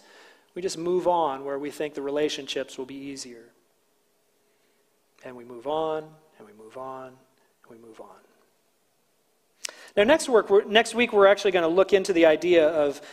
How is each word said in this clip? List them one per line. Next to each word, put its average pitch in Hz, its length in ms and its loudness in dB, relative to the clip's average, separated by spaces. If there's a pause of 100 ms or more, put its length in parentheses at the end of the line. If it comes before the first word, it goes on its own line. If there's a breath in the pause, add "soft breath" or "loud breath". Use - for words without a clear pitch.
(540 soft breath)
we 180 80 -12
just 175 160 -6
move 175 300 -2
on 151 360 0
where 139 140 -6
we 143 140 -8
think 151 220 -8
the 143 80 -10
relationships 143 760 -6
will 131 80 -10
be 135 100 -16
easier. 131 500 -16 (1800)
And 131 120 -16
we 120 80 -20
move 120 240 -18
on, 156 360 -4 (340)
and 110 100 -20
we 104 60 -20
move 110 240 -20
on, 131 300 -14
and - 640 -20
we 113 80 -20
move 113 220 -20
on. 113 320 -20 (1700 loud breath)
Now, 208 80 4
next 302 240 2
work, 214 200 2
we're, 202 140 6
next 220 320 0
week, 240 160 0
we're 202 160 6
actually 202 240 2
gonna 170 160 2
look 185 240 2
into 190 220 2
the 165 120 4
idea 160 440 4
of 147 320 -2 (120)